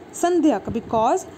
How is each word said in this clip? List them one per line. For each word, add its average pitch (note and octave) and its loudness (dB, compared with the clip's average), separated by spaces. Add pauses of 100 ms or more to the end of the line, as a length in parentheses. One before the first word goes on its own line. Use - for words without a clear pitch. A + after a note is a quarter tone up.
(140)
संध्याक, D#4+ 2
because A3+ 0 (120)